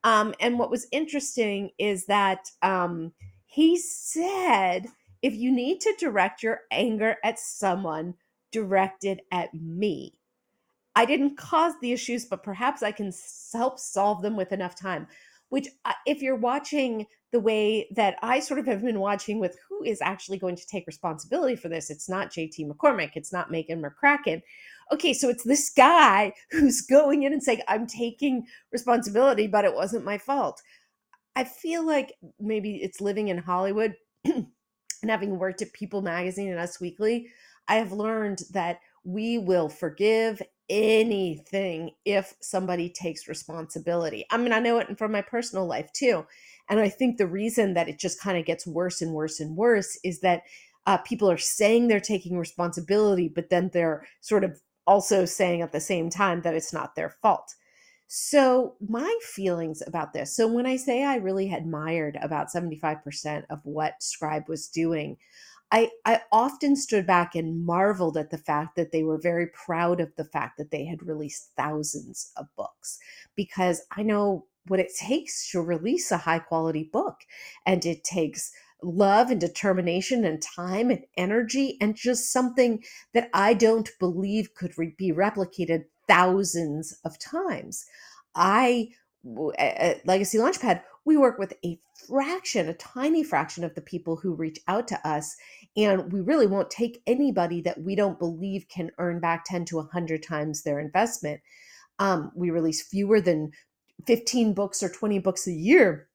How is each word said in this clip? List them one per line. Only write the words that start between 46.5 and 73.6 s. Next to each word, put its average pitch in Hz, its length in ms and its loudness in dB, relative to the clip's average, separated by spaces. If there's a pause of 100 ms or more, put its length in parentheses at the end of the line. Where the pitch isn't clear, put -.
And 208 100 4
I 208 120 4
think 240 260 0
the 196 100 2
reason 202 480 0
that 170 140 0
it 151 100 -10
just - 220 -4
kinda 180 220 0
gets 170 240 -4
worse 175 340 -2
and 165 140 -4
worse 156 260 -4
and 156 160 -6
worse 220 480 2
is 180 160 -4
that, 175 220 2 (440)
uh, 190 120 4
people 208 320 2
are 165 80 2
saying 226 480 4
they're 208 140 6
taking 190 360 -4
responsibility, 175 920 0
but 165 200 -6
then 180 240 2
they're 165 320 0 (160)
sort 202 240 2
of - 160 -6 (260)
also 196 380 6
saying 175 380 0
at 160 100 -6
the 175 80 -2
same 170 300 -2
time 175 320 0
that 170 120 0
it's - 180 -4
not - 240 -8
their 165 140 -4 (120)
fault. - 320 2 (560)
So 254 640 4 (100)
my 294 360 -2
feelings 170 640 -4
about 160 260 -6
this, - 220 -6
so 226 140 2
when 240 180 0
I 262 100 0
say 262 280 0
I 277 120 2
really 190 360 -2
admired 156 680 -4
about 151 280 -4
seventy-five 156 540 -4
percent 147 460 -8
of 151 140 -10
what 147 380 -6
Scribe 151 460 -6
was 156 200 -8
doing, 165 500 -2 (520)
I, 226 200 4 (160)
I 226 160 4 (100)
often 277 420 4
stood 208 320 0
back 175 280 2
and 165 320 -2
marveled 180 500 2
at 156 140 -4
the 160 80 -8
fact 151 380 -2
that 160 160 -2
they 160 100 2
were 156 160 0
very 170 300 0
proud 175 520 0
of 156 160 -4
the 151 80 -6
fact 143 320 -6
that 147 140 -10
they 147 160 -6
had 165 200 -10
released 151 480 -10
thousands 143 840 -6
of 147 80 -12 (100)
books, - 420 -12 (380)
because 185 460 0 (120)